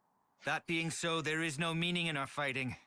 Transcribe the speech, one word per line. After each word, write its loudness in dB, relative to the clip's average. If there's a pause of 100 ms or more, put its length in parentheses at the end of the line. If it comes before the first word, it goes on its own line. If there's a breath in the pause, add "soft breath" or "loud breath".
(440)
That -2
being 0
so, 0
there 0
is 0
no 0
meaning 2
in 0
our 0
fighting. -2 (100)